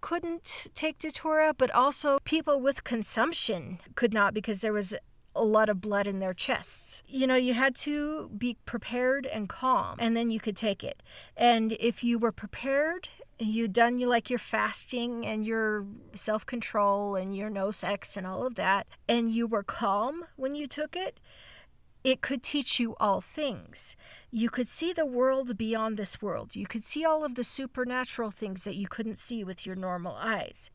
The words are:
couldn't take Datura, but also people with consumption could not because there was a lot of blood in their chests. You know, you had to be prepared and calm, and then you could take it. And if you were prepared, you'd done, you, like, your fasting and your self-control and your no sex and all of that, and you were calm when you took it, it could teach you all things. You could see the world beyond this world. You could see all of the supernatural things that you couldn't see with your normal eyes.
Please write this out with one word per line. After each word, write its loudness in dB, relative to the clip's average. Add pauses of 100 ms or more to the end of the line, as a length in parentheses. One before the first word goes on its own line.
couldn't -2
take -2
Datura, 2
but 4
also 4
people 2
with 0
consumption 0 (160)
could 2
not 4
because -2
there 0
was 2 (400)
a 2
lot 6
of 0
blood 0
in -2
their -2
chests. -2
You 0
know, 4
you 4
had 2
to -2
be -4
prepared -2
and -4
calm, 0
and 2
then 2
you 0
could -4
take -2
it. -10 (360)
And 6
if 0
you 2
were 2
prepared, -2 (320)
you'd 0
done, 6
you, 0
like, 2
your 0
fasting -4
and -2
your 0 (280)
self-control 0
and -2
your -6
no -2
sex 0
and -8
all -4
of -4
that, 2 (220)
and 2
you 2
were 0
calm 0 (100)
when -4
you -6
took -6
it, -6 (840)
it 2
could -4
teach -2
you -2
all 4
things. -6 (340)
You 0
could -2
see 2
the 0
world 0
beyond -2
this -2
world. -6
You -6
could -4
see 2
all 4
of -4
the 0
supernatural 0
things -6
that -6
you -4
couldn't -6
see -4
with -10
your -8
normal -6
eyes. -4